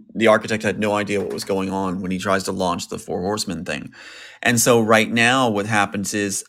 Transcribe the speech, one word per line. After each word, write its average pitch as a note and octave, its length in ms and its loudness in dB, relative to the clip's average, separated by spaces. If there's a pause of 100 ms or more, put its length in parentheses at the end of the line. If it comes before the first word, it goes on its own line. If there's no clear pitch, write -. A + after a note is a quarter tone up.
(120)
the A2 140 2
architect A2 360 4
had G2+ 160 -2
no G#2 160 0
idea G2+ 260 -2
what F2 100 -6
was - 120 -6
going F#2+ 260 -2
on F#2+ 320 -2
when F#2 80 -6
he F#2 80 -2
tries F#2+ 280 0
to G#2 60 -4
launch F#2 380 -2
the - 80 -8
Four F2+ 240 -8
Horsemen F#2+ 420 -4
thing. - 300 -10 (480)
And A#2+ 180 2
so A#2 220 4
right A2 280 4
now A#2+ 400 2
what G2+ 180 -2
happens G2+ 480 -2
is, G2+ 340 -2